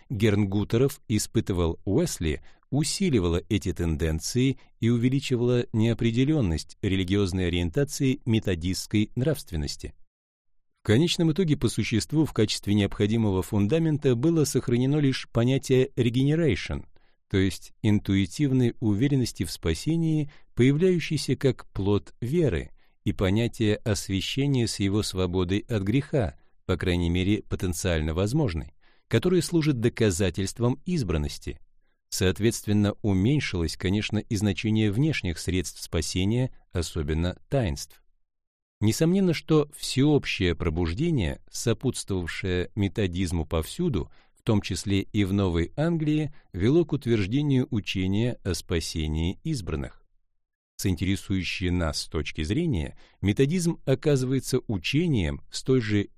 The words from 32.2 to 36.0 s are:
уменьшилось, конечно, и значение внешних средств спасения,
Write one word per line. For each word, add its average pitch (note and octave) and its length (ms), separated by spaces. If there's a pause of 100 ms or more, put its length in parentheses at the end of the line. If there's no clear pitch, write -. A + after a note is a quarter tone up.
уменьшилось, G2 760
конечно, G2+ 420
и - 160
значение G#2+ 560
внешних A2+ 480
средств - 440
спасения, G2+ 680 (200)